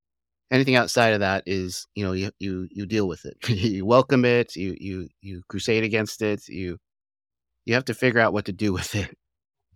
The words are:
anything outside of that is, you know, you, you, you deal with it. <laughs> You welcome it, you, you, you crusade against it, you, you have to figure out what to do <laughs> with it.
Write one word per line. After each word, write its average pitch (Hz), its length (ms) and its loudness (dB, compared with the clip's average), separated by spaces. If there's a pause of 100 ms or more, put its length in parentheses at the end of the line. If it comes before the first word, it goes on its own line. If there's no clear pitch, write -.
(500)
anything 131 260 4
outside 117 360 4
of 104 80 2
that 98 260 0
is, 92 480 -4
you 101 100 -4
know, 92 80 -2
you, 95 260 -4
you, 92 320 -8
you 101 160 -8
deal 104 200 0
with 82 180 -8
it. - 180 -14
<laughs> - 60 -6
You 98 380 0
welcome 127 380 6
it, 120 320 2
you, 92 240 -6
you, 95 280 -10 (120)
you 95 280 -14
crusade 110 360 -2
against 110 380 -2
it, 104 260 -4
you, 87 300 -8 (880)
you 117 80 0
have 131 120 0
to 117 80 -4
figure 117 260 2
out 110 120 4
what 104 140 -2
to 101 60 -4
do 101 200 -2
<laughs> 87 60 -2
with - 160 -6
it. 98 220 -6 (600)